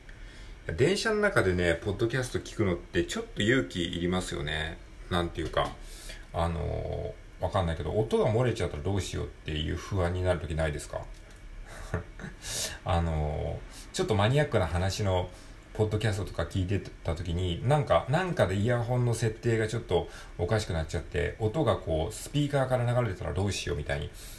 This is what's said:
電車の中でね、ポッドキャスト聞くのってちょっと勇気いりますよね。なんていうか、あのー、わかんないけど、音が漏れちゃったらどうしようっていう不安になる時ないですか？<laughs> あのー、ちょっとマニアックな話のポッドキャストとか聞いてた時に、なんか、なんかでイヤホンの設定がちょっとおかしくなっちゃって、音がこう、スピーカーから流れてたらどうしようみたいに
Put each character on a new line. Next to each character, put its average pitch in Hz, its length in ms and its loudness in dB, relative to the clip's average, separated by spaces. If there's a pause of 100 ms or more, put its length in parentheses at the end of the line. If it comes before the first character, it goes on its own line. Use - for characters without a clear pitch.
(680)
電 147 300 4
車 220 140 0
の 214 100 2
中 202 220 4
で 92 100 4
ね、 87 220 4
ポ 101 160 -2
ッ 95 80 -4
ド 117 100 2
キ 135 80 -2
ャ 131 60 0
ス 123 80 -6
ト 95 80 -2
聞 - 180 -8
く 113 80 2
の 92 100 2
っ - 40 0
て - 260 0
ち - 140 -4
ょ - 20 -2
っ - 40 -6 (100)
と - 80 -2
勇 123 220 4
気 87 200 -4
い 82 160 -4
り 87 80 2
ま 90 140 2
す - 120 -6
よ 78 80 -4
ね。 78 360 -4 (320)
な 90 120 4
ん 85 60 -2
て 82 140 -6
い - 20 -4
う 76 60 -6
か、 - 200 2 (640)
あ 85 160 2
の 80 680 -2 (260)
ー、 - 40 0
わ 87 60 0
か 98 120 2
ん 87 40 0
な 80 80 0
い - 20 -2
け - 60 -4
ど、 78 100 -2
音 113 240 2
が 165 160 4
漏 120 120 4
れ 113 100 2
ち 92 100 -2
ゃ 85 40 0
っ - 20 -6
た 76 80 -6
ら 71 40 -6
ど 95 120 0
う 98 80 2
し - 100 -6
よ 80 120 -4
う - 20 -4
っ - 20 -10
て - 220 -10
い 78 200 -2
う 80 60 -2
不 95 260 -2
安 87 120 2
に 92 80 -2
な 90 100 4
る 85 80 0
時 76 140 -4
な 78 120 2
い 76 60 0
で 73 60 -4
す - 100 -8
か？ - 140 -6 (920)
<laughs> - 960 -6
あ 85 160 4
の 78 560 0 (340)
ー、 - 20 -12
ち 185 80 0
ょ - 40 2
っ - 20 2
と 110 60 4
マ 101 140 6
ニ 139 120 6
ア 147 40 4
ッ - 20 2
ク 117 120 2
な 90 80 4
話 87 360 0
の 92 260 2 (460)
ポ 107 100 2
ッ 104 60 2
ド 104 80 2
キ 113 100 2
ャ 101 60 2
ス 98 60 -2
ト 92 40 -4
と - 80 -6
か 85 120 -2
聞 92 180 0
い 87 40 0
て 95 140 2 (220)
た 82 120 -2
時 82 200 -2
に、 87 340 0
な 147 80 6
ん 147 80 2
か、 - 240 4
な 165 160 4
ん 175 80 -2
か 110 140 4
で 95 100 0
イ 101 80 2
ヤ 120 180 2
ホ 123 140 0
ン 123 80 4
の 120 80 4
設 110 220 0
定 113 240 2
が 110 100 2
ち 123 80 -2
ょ 113 40 -2
っ - 20 -4
と 82 260 2 (300)
お 95 80 2
か 107 140 4
し - 60 -2
く - 60 -2
な 80 120 0
っ - 20 -4
ち - 100 -4
ゃ 80 40 -2
っ - 20 -4
て、 78 380 -2
音 113 240 2
が 101 120 4
こ 85 340 0
う、 - 40 -8
ス - 160 -10
ピ 147 160 4
ー - 20 -4
カ 139 140 2
ー 123 80 2
か 127 80 4
ら 120 120 2
流 120 160 2
れ 98 60 -2
て 85 80 -8
た 85 60 -4
ら 80 80 -2
ど 95 100 2
う 101 80 2
し - 140 -4
よ 76 80 0
う - 20 0
み 76 80 -2
た 71 120 0
い 73 40 -2
に 78 100 -6 (280)